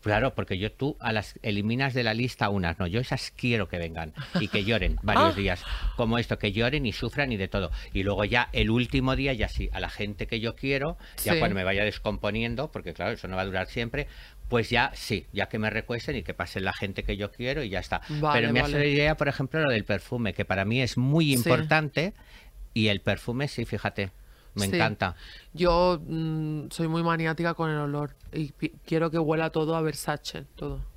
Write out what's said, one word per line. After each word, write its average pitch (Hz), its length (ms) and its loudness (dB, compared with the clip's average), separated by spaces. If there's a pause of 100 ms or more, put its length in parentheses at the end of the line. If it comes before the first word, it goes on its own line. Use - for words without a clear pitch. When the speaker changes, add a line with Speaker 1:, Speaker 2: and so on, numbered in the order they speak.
Speaker 1:
Claro, 110 320 2
porque 98 240 -2
yo, 107 120 -2
tú - 280 -4
a 117 120 -2
las 107 300 -2
eliminas 113 540 0
de 123 80 2
la 110 100 2
lista 117 360 0
unas, 90 280 0
no, 92 80 0
yo 90 160 0
esas - 340 -4
quiero 113 320 0
que 90 120 -6
vengan 82 340 -6 (260)
y 104 100 -2
que 107 140 2
lloren 95 360 2
Speaker 2:
<laughs> - 20 -6
Speaker 1:
varios 226 320 4
Speaker 2:
Ah. - 20 -2
Speaker 1:
días. 95 280 0 (320)
Como 117 240 2
esto, 117 180 -2
que 107 140 0
lloren 123 340 0
y 104 80 0
sufran 131 380 -2
y 107 60 0
de 95 100 0
todo. 92 240 0 (200)
Y 98 120 0
luego 101 200 2
ya 117 300 2
el 107 160 2
último 127 460 2
día, 135 180 0
ya 104 160 0
sí, - 240 -2
a 95 60 -4
la 90 100 -4
gente 104 380 -6
que 117 120 -2
yo 113 160 -2
quiero, 139 420 -2 (260)
ya 107 100 2
Speaker 2:
Sí. 160 60 4
Speaker 1:
cuando 117 160 2
me 95 80 0
vaya 98 200 2
descomponiendo, 110 880 -2
porque 87 220 -8
claro, 95 200 -2
eso - 140 -10
no 92 80 -4
va 92 60 0
a 95 40 0
durar 92 200 -2
siempre, 120 400 -4 (420)
pues 117 220 2
ya 120 240 4
sí, - 400 -4
ya 98 140 0
que 113 100 -6
me 107 140 0
recuesten 120 460 -4
y 101 40 -4
que - 140 -8
pasen 95 300 -4
la 92 80 0
gente 98 300 -4
que 107 140 -2
yo 101 140 -4
quiero 135 320 -4
y 107 60 -6
ya 92 100 -2
está. - 280 -4
Speaker 2:
Vale, 147 340 2
Speaker 1:
Pero 117 120 2
me 123 80 4
Speaker 2:
vale. 143 140 0
Speaker 1:
hace 143 100 4
la - 60 4
idea, 147 260 4
por 147 100 2
ejemplo, 139 320 -2
lo 147 120 4
del 107 140 2
perfume, 107 500 -2
que 98 100 -2
para 95 200 2
mí 120 180 2
es 123 160 0
muy 147 300 6
Speaker 2:
Sí. 139 40 6
Speaker 1:
importante, 156 800 2 (640)
y 107 140 4
el 101 120 2
perfume, 120 460 -2
sí, 117 180 -4
fíjate, 101 460 -2 (420)
me 98 140 0
Speaker 2:
Sí. 135 80 2
Speaker 1:
encanta. 107 400 2 (380)
Speaker 2:
Yo, 175 480 4
mm, 156 680 -4
soy 165 180 -2
muy 165 160 0
maniática 165 520 0
con 160 160 0
el 151 60 0
olor 147 380 -2 (160)
y 151 220 -4
pi-, - 180 -4 (140)
quiero 160 260 2
que 165 80 0
huela 160 300 2
todo 160 260 0
a 165 60 0
Versace, 147 640 -4 (100)
todo. 139 240 -8 (180)